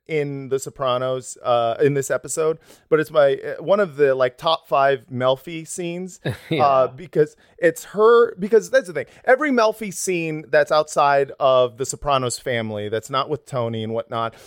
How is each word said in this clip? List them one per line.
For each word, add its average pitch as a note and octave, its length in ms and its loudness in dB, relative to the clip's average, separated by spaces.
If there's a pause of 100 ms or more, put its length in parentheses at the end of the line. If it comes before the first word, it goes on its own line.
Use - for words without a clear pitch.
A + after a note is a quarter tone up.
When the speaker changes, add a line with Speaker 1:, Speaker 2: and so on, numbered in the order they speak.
Speaker 1:
in C#3+ 400 -4
The C3+ 100 -2
Sopranos, C3 840 -4
uh, A#2 360 2
in C#3+ 140 2
this C#3 160 -4
episode, D#3 480 -4 (300)
but D#3 100 4
it's D3+ 120 -4
my, C#3+ 260 4
uh, - 260 -10
one F#3 160 2
of F3 180 -2
the, C3+ 200 4
like, B2+ 200 0
top E3 300 -2
five C#3 460 0
Melfi C3+ 560 -4
scenes, F3+ 500 -10 (160)
Speaker 2:
<laughs> - 160 -18
Yeah. D3+ 160 2
Speaker 1:
uh, C3 220 4
because D3+ 480 -2 (220)
it's E3 260 0
her, A#3 520 4
because G#3 340 0
that's B3+ 180 0
the E3 60 -14
thing. C3+ 120 -4 (180)
Every C#4 280 2
Melfi A3 420 0
scene E3 540 -4
that's D3 240 2
outside C#3+ 680 2
of B2+ 380 4
The C3 100 -4
Sopranos C3+ 520 -2
family, A2 500 -6
that's A2 220 -6
not C3+ 180 -2
with D3 180 -6
Tony A#2 380 -6
and A2 80 -8
whatnot, A#2 420 -6 (120)